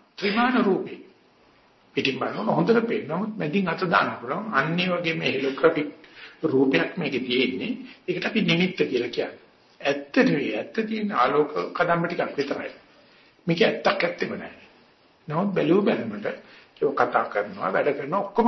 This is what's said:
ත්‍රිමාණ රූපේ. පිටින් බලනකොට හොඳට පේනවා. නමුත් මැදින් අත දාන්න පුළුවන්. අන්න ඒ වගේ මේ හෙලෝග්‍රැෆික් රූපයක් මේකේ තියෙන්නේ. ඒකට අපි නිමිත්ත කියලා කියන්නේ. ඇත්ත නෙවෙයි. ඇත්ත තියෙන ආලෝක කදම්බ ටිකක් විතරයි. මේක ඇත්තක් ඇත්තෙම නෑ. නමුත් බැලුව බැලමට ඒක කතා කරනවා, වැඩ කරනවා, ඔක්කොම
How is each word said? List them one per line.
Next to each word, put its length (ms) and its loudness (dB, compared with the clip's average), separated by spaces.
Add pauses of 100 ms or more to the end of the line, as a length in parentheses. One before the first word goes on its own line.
(120)
ත්‍රිමාණ 480 0
රූපේ. 400 0 (960)
පිටින් 220 0
බලනකොට 300 -4
හොඳට 360 4
පේනවා. 320 -4
නමුත් 180 -4
මැදින් 340 -2
අත 160 -4
දාන්න 300 2
පුළුවන්. 360 -6
අන්න 280 0
ඒ 100 0
වගේ 260 -2
මේ 180 0
හෙලෝග්‍රැෆික් 560 2 (520)
රූපයක් 540 4
මේකේ 260 -2
තියෙන්නේ. 520 0 (300)
ඒකට 220 -4
අපි 180 0
නිමිත්ත 360 2
කියලා 300 0
කියන්නේ. 300 -6 (420)
ඇත්ත 360 -4
නෙවෙයි. 360 2
ඇත්ත 300 -6
තියෙන 300 -4
ආලෝක 380 2 (200)
කදම්බ 340 2
ටිකක් 300 -2
විතරයි. 380 -4 (720)
මේක 140 2
ඇත්තක් 420 2
ඇත්තෙම 320 -2
නෑ. 220 -12 (720)
නමුත් 220 0
බැලුව 340 4
බැලමට 420 -2
ඒක 680 -4
කතා 300 2
කරනවා, 460 -4
වැඩ 200 2
කරනවා, 300 -2
ඔක්කොම 280 0